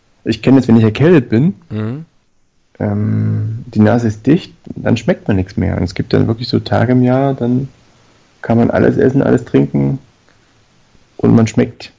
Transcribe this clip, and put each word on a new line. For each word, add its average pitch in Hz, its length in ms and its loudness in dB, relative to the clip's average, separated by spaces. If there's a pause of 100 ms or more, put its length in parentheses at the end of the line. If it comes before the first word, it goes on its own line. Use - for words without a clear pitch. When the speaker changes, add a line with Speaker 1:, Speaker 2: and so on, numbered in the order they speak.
(260)
Speaker 1:
ich - 160 -4
kenne 135 180 4
es, - 80 -2
wenn 113 100 6
ich 110 60 4
erkältet 135 460 2
bin, 151 260 0 (140)
Speaker 2:
Mhm. 113 360 -8 (760)
Speaker 1:
ähm, 107 880 -4
die - 120 -4
Nase 113 280 4
ist 104 200 -6
dicht, 165 260 0 (220)
dann 110 220 -2
schmeckt - 300 -4
man 101 100 0
nichts 92 200 -4
mehr. 92 200 -2
Und 92 60 -2
es 92 120 -6
gibt - 180 -6
dann 104 140 2
wirklich 113 220 -6
so 117 100 0
Tage 110 340 -2
im 127 100 2
Jahr, 131 300 0
dann 127 360 -4 (720)
kann 113 160 0
man 117 140 2
alles 123 260 2
essen, 135 240 2
alles 123 240 0
trinken 139 540 -2 (1160)
und 113 180 2
man 113 120 4
schmeckt - 520 -4